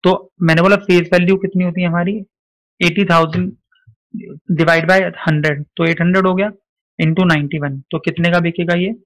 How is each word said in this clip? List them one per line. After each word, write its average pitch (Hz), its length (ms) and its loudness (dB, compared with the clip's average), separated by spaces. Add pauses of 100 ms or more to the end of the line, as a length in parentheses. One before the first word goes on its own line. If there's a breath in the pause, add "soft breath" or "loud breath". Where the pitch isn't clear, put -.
तो - 300 0 (100)
मैंने 165 200 2
बोला 196 140 4
face 175 360 2
value 180 240 4
कितनी 190 280 -2
होती 180 180 -4
है 175 60 -2
हमारी, 175 280 -2 (680)
एटी 175 220 0
थाउजेंड 170 480 0 (1000)
divide 165 320 2
by 185 280 2 (160)
hundred, 151 360 -2 (120)
तो 165 80 -2
एट 165 160 -2
हंड्रेड 185 260 2
हो 185 80 0
गया, 202 160 -2 (520)
into 160 240 2
नाइंटी 151 320 -2
वन, 139 220 -6
तो - 180 -10
कितने 170 320 -2
का 175 100 2
बिकेगा 170 340 -2
ये? 185 200 -4 (120)